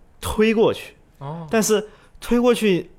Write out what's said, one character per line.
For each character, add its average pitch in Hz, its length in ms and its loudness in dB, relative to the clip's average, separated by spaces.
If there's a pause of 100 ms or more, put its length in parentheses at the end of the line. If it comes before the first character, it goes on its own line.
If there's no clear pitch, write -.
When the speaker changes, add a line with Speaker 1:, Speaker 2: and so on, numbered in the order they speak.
(200)
Speaker 1:
推 220 340 0
过 196 200 2
去。 - 200 -12 (260)
Speaker 2:
哦。 156 300 -12
Speaker 1:
但 220 120 0
是 208 260 0 (320)
推 240 200 0
过 240 140 4
去， 196 460 0